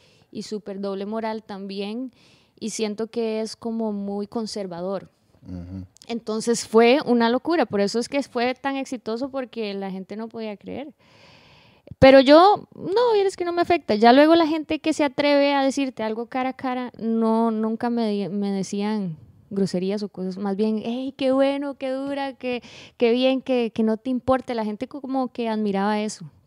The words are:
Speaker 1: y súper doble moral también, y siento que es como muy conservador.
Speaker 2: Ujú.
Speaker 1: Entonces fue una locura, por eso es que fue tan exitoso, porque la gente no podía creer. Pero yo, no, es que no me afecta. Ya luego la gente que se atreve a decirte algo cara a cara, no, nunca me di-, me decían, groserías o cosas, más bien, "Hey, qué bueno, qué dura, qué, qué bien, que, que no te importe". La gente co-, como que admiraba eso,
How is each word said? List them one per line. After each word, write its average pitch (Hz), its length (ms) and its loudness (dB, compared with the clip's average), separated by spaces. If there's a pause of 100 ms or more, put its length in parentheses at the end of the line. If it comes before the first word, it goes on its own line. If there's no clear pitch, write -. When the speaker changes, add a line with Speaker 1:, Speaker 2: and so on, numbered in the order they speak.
(320)
Speaker 1:
y 214 120 -10
súper 202 360 -10
doble 196 260 -6
moral 220 380 -6
también, 202 680 -10 (480)
y 220 120 -8
siento 214 360 -6
que 220 340 -4
es 220 140 -8
como 226 360 -4
muy 202 360 -6
conservador. 190 840 -8 (360)
Speaker 2:
Ujú. 92 400 -12 (220)
Speaker 1:
Entonces 226 600 -4
fue 233 380 6
una 233 240 4
locura, 262 360 0
por 208 160 -2
eso 202 180 0
es 240 80 -4
que 285 160 -2
fue 247 320 -2
tan 277 200 -6
exitoso, 262 540 -6
porque 233 440 -8
la 196 180 -6
gente 190 240 -10
no 226 140 -10
podía 220 280 -10
creer. 208 360 -12 (1080)
Pero 269 220 12
yo, 330 540 8
no, 453 400 0
es 392 200 2
que 349 100 -6
no 349 60 -4
me 349 100 0
afecta. 339 340 0
Ya 233 180 8
luego 302 220 8
la 339 120 4
gente 311 320 -2
que 311 140 0
se 302 100 0
atreve 285 500 2
a 277 100 2
decirte 269 400 -2
algo 220 240 -6
cara 254 220 -4
a 254 40 -6
cara, 254 440 -8
no, 226 540 0
nunca 220 380 -2
me 233 200 0
di-, 202 200 -2
me 202 220 -2
decían, 196 640 -4 (340)
groserías 196 500 -2
o 208 80 -8
cosas, 185 300 -8
más 202 160 -4
bien, 214 280 0
"Hey, 262 320 -6
qué 262 160 0
bueno, 277 440 0
qué 262 160 -6
dura, 277 420 -6
qué, 247 300 -8 (340)
qué 233 140 4
bien, 254 300 2
que, 240 300 -2
que 226 120 0
no 220 140 2
te 233 120 -8
importe". 254 460 -2
La 220 100 -4
gente 214 220 -6
co-, 285 140 -14
como 262 300 -4
que 233 180 -6
admiraba 214 520 0
eso, 208 240 -8 (220)